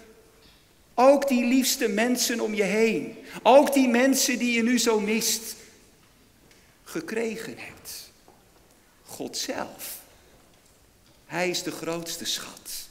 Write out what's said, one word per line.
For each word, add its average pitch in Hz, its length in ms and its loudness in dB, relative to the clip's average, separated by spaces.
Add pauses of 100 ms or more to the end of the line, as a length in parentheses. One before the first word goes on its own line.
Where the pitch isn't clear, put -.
(960)
ook 277 340 6
die 240 160 2
liefste 247 440 2
mensen 233 520 0
om 220 140 -2
je 202 80 0
heen, 202 540 0 (260)
ook 277 300 8
die 262 160 4
mensen 247 500 2
die 240 140 -2
je 233 100 2
nu 240 160 2
zo 226 220 2
mist, - 560 -2 (1300)
gekregen 214 760 -8
hebt. - 180 -18 (1400)
God 254 200 -10
zelf. - 640 -8 (1300)
Hij 180 240 -4
is 175 120 -4
de 156 80 -6
grootste 165 540 -8
schat. - 460 -10 (200)